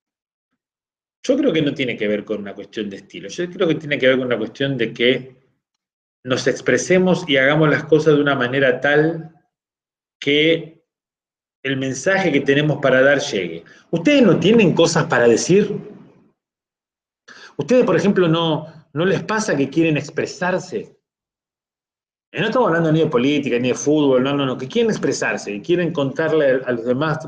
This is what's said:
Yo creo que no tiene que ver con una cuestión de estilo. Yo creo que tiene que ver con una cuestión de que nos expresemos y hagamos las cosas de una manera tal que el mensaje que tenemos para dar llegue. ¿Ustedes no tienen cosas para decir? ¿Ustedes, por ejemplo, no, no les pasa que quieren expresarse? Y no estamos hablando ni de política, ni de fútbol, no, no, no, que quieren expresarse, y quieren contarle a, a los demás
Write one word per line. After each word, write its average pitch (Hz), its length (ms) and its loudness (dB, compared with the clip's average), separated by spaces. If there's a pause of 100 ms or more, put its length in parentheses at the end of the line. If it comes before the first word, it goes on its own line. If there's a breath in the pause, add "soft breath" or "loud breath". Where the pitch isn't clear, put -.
(1200)
Yo 262 120 2
creo 285 160 0
que 160 100 0
no 139 120 -2
tiene 120 220 -4
que 107 120 -4
ver 104 160 -2
con 104 160 -8
una 98 160 -14
cuestión 101 340 -10
de 95 60 -12
estilo. 90 320 -16
Yo 175 200 -8
creo 180 200 -2
que 151 80 0
tiene 147 220 -6
que 127 100 4
ver 131 80 4
con 127 100 -2
una 120 120 -2
cuestión 135 380 -4
de 113 160 -4
que - 460 -2 (840)
nos 127 220 -4
expresemos 175 840 0
y 139 80 0
hagamos 147 340 2
las 131 140 -2
cosas 156 320 4
de 143 40 2
una 143 140 0
manera 127 460 0
tal 156 520 0 (880)
que 151 640 0 (800)
el 135 140 -4
mensaje 147 560 -2
que 139 80 2
tenemos 139 420 0
para 131 180 4
dar 139 200 4
llegue. 87 440 -6 (260 soft breath)
¿Ustedes 190 320 2
no 190 160 4
tienen 202 360 4
cosas 233 300 2
para 120 240 2
decir? 175 500 2 (1800 loud breath)
¿Ustedes, 247 280 2
por 170 120 2
ejemplo, 180 300 2
no, 160 400 0 (260 loud breath)
no 156 120 -4
les 180 180 0
pasa 214 340 -2
que 135 140 -2
quieren 160 260 2
expresarse? 139 1040 -6 (1300)
Y 120 80 -6
no 196 60 -2
estamos 220 220 0
hablando 165 240 2
ni 156 80 2
de 156 60 2
política, 131 520 0
ni 123 100 0
de 120 60 0
fútbol, 143 480 2
no, 139 120 -2
no, 143 100 -2
no, 131 140 -4
que 131 100 -10
quieren 226 220 0
expresarse, 131 640 -4
y 104 100 -10
quieren 175 300 0
contarle 143 580 0
a, 127 60 2 (100)
a 127 60 -2
los 113 120 -4
demás 147 440 -2